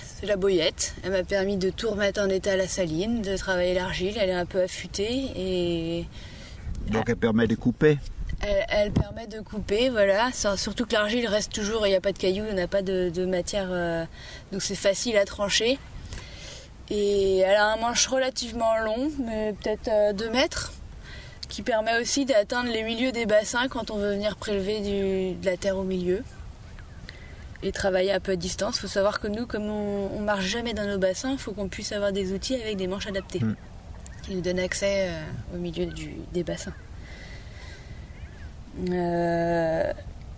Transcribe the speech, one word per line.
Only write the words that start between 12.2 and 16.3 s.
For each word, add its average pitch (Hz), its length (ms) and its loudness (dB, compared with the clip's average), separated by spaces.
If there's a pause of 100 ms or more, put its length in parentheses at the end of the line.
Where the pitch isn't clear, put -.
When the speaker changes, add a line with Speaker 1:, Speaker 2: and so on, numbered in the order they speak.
Speaker 1:
il 208 60 -2
n'y 185 60 2
a 175 60 0
pas 196 140 0
de, 185 280 0
de 175 160 -2
matière, 185 460 0
euh, 170 320 -2 (480)
donc 196 100 -4
c'est 196 140 -2
facile 208 400 2
à 202 80 6
trancher. 220 560 2 (1120)